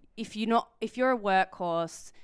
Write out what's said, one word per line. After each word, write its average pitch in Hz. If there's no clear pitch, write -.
if 220
you're 220
not, 233
if 220
you're 254
a 247
workhorse 185